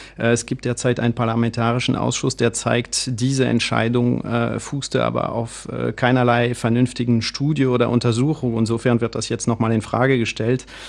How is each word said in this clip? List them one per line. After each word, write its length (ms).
Äh, 160
es 140
gibt 180
derzeit 340
einen 140
parlamentarischen 840
Ausschuss, 440
der 160
zeigt, 680
diese 240
Entscheidung, 800
äh, 340
fußte 460
aber 280
auf, 380
äh, 220
keinerlei 640
vernünftigen 680
Studie 460
oder 240
Untersuchung. 680
Insofern 460
wird 120
das 140
jetzt 180
nochmal 260
in 100
Frage 360
gestellt. 460